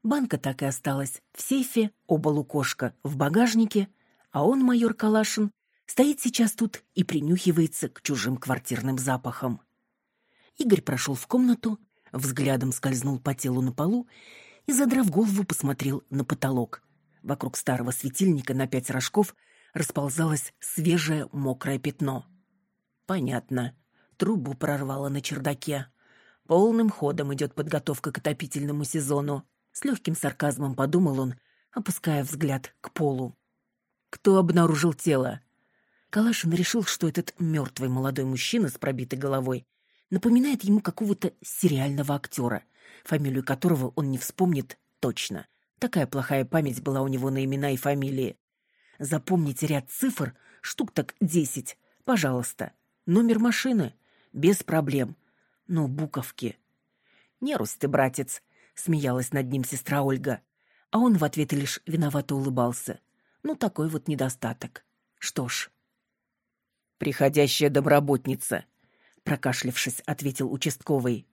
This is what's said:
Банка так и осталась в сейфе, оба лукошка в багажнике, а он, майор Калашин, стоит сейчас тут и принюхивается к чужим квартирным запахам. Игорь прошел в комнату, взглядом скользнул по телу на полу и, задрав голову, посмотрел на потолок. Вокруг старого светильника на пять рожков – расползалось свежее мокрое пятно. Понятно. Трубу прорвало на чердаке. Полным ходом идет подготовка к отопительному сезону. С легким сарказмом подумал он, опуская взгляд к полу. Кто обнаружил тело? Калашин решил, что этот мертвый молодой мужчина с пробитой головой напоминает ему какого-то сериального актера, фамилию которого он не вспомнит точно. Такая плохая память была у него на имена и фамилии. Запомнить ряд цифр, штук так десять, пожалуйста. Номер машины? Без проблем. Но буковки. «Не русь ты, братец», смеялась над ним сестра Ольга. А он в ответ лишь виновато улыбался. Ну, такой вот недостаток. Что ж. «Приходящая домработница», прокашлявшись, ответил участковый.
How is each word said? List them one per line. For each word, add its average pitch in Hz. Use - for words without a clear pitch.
Банка 240
так 135
и 143
осталась 135
в -
сейфе, 247
оба 156
лукошка 143
в 139
багажнике, 214
а 143
он, 262
майор 240
Калашин, 214
стоит 285
сейчас 226
тут -
и 185
принюхивается 160
к -
чужим 127
квартирным 127
запахам. 127
Игорь 214
прошел 131
в -
комнату, 240
взглядом 131
скользнул 131
по 135
телу 127
на 127
полу 202
и, 294
задрав 254
голову, 196
посмотрел 139
на 139
потолок. 131
Вокруг 127
старого 123
светильника 139
на 131
пять 127
рожков – 135
расползалось 151
свежее 156
мокрое 135
пятно. 135
Понятно. 127
Трубу 147
прорвало 139
на 139
чердаке. 139
Полным 220
ходом 143
идет 139
подготовка 151
к -
отопительному 147
сезону. 143
С -
легким 226
сарказмом 139
подумал 143
он, 131
опуская 170
взгляд 135
к -
полу. 131
Кто 190
обнаружил 165
тело? 131
Калашин 214
решил, 180
что -
этот -
мертвый 151
молодой 131
мужчина 131
с -
пробитой 131
головой 131
напоминает 240
ему 202
какого-то 202
сериального 143
актера, 123
фамилию 139
которого 135
он 143
не 131
вспомнит 160
точно. -
Такая 196
плохая 135
память 139
была 135
у 135
него 131
на 135
имена 139
и 131
фамилии. 135
Запомнить 147
ряд 147
цифр, 160
штук -
так -
десять, 156
пожалуйста. 131
Номер 226
машины? 226
Без 175
проблем. 143
Но 160
буковки. 135
«Не 277
русь -
ты, -
братец», 139
смеялась 131
над 135
ним 135
сестра 143
Ольга. 135
А 214
он 233
в 151
ответ 147
лишь 143
виновато 151
улыбался. 127
Ну, 302
такой 160
вот 156
недостаток. 131
Что -
ж. -
«Приходящая 143
домработница», 143
прокашлявшись, 127
ответил 131
участковый. 131